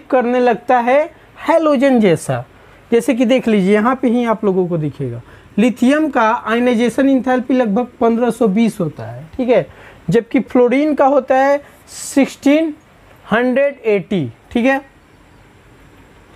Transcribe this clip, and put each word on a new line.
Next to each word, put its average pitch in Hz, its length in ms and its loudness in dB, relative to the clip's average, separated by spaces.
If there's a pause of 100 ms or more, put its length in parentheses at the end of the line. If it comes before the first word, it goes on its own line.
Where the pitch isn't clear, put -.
करने 247 300 0
लगता 247 400 0
है 247 200 2 (480)
हैलोजन 285 520 2
जैसा। 156 440 0 (480)
जैसे 233 240 0
कि 247 100 0
देख 247 220 0
लीजिए, 202 260 2
यहाँ 220 220 2
पे 262 120 -4
ही 240 180 0
आप 220 200 -2
लोगों 185 220 0
को 175 100 -4
दिखेगा, 131 440 -8 (360)
Lithium 254 520 0
का 226 220 0 (140)
ionization 240 640 0
एंथैल्पी 254 440 0
लगभग 247 340 0 (120)
पन्द्रह 233 300 0
सौ 233 180 -2
बीस 208 320 0
होता 123 320 -8
है, 123 120 -16 (140)
ठीक 254 120 -4
है, 196 180 2 (420)
जबकि - 300 0
fluorine 262 560 0
का 294 100 2
होता 262 320 0
है 277 240 0 (260)
सिक्सटीन 294 840 0 (580)
हंड्रेड 254 540 0
एटी, 190 420 -2 (240)
ठीक 233 140 -2
है, 269 160 0 (1500)